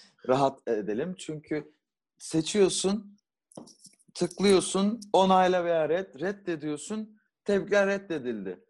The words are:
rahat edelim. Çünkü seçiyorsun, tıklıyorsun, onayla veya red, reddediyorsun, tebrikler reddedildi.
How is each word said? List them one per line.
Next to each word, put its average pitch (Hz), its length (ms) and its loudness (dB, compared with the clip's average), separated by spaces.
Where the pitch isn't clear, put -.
rahat 131 400 0
edelim. 113 500 -4
Çünkü 151 560 -8
seçiyorsun, 190 1000 -2
tıklıyorsun, 190 880 2
onayla 185 520 4
veya 160 240 0
red, 180 300 -4
reddediyorsun, 180 1000 -8
tebrikler 202 440 2
reddedildi. 117 720 -4